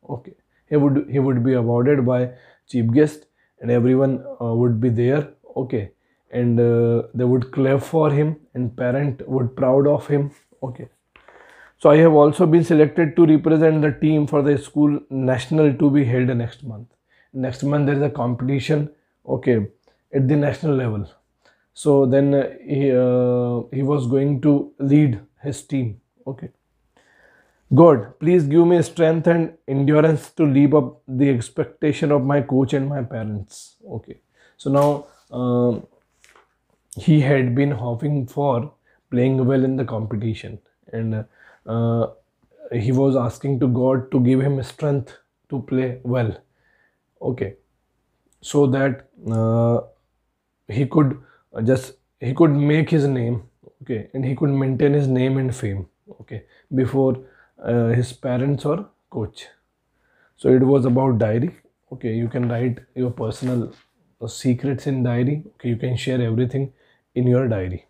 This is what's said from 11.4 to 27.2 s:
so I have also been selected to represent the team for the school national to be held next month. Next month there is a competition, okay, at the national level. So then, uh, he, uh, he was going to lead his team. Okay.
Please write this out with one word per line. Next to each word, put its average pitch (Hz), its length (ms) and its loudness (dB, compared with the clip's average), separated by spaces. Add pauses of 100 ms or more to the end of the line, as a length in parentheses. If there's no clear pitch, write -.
so - 100 6
I 147 100 8
have 165 140 8
also 151 320 6
been 160 200 4
selected 151 520 2
to 170 80 8
represent 156 560 4
the 147 120 0
team 151 340 0
for 147 160 0
the 143 160 2
school 147 500 0
national 135 680 0
to 143 160 2
be 143 140 2
held 127 320 0
next 117 280 -6
month. 113 240 -16 (440)
Next 131 300 -8
month 143 240 0
there 139 100 0
is 139 60 0
a 147 80 0
competition, 131 800 -2 (360)
okay, 123 400 0 (460)
at 135 160 0
the 147 80 2
national 143 380 0
level. 113 340 -4 (680)
So 139 300 2
then, 139 300 2
uh, 139 160 0 (160)
he, 139 240 0
uh, 123 720 0 (100)
he 135 100 -4
was 139 240 0
going 135 360 0
to 143 360 2
lead 139 420 2 (200)
his 143 220 -10
team. 123 380 -6 (260)
Okay. 151 240 -12 (1200)